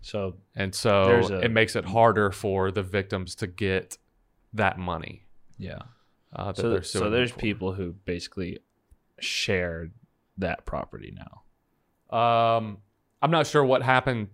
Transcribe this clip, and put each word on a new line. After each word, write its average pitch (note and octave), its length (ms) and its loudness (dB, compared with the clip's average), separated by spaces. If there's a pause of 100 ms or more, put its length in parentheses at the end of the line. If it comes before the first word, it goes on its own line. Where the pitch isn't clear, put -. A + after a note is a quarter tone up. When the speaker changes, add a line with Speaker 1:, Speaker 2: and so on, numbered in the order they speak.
Speaker 1:
So G2 360 -6 (180)
Speaker 2:
And G2 200 -4
so G2+ 300 4
Speaker 1:
there's F#2+ 260 6
a F#2 140 -2
Speaker 2:
it A2+ 60 2
makes A2+ 260 2
it F#2 80 -2
harder G#2+ 460 4
for F#2+ 400 -2
the G2 120 -2
victims F#2 540 -4
to G#2+ 100 -6
get F#2 520 -4 (560)
that G2+ 240 0
money, F2 480 -8 (320)
Speaker 1:
Yeah. F2+ 200 -12 (560)
Speaker 2:
uh, G2 180 -6
that F#2 40 -8
Speaker 1:
So, A2+ 140 0
Speaker 2:
they're F#2+ 120 0
Speaker 1:
so - 180 -6
Speaker 2:
suing G#2 120 0
Speaker 1:
there's A#2+ 200 0
Speaker 2:
for. - 80 -16
Speaker 1:
people F#2+ 320 -2
who F#2 200 -6 (120)
basically F2 540 -8 (600)
shared E2+ 720 -4 (460)
that F2 280 -4
property - 480 -10
now. - 280 -20 (760)
Speaker 2:
Um, A2+ 600 4 (440)
I'm E3 80 2
not D#3+ 160 4
sure D3 180 4
what B2+ 180 4
happened B2+ 520 2